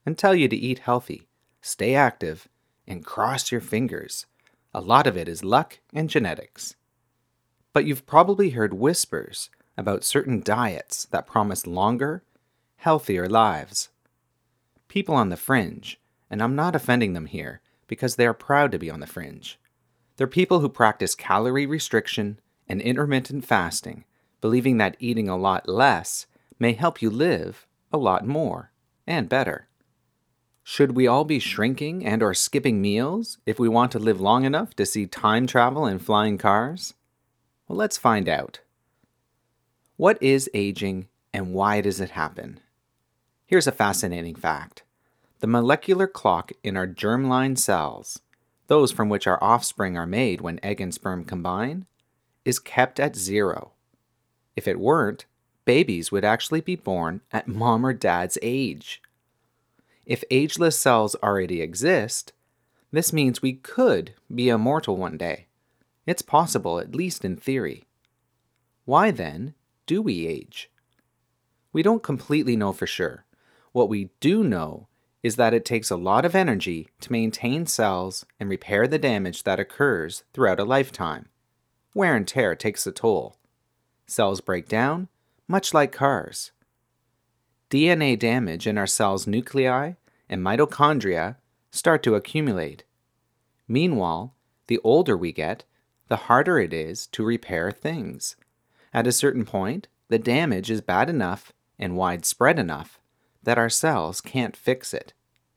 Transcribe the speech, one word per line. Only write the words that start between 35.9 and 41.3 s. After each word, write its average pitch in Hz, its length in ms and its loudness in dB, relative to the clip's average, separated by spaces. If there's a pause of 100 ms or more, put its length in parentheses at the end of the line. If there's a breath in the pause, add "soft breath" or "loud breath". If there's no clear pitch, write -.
flying 104 360 2
cars? 113 560 0 (720)
Well, - 100 -6
let's 104 200 -2
find 101 320 2
out. 69 320 -4 (1400)
What 185 260 4
is 135 300 4
aging 98 560 -4 (240)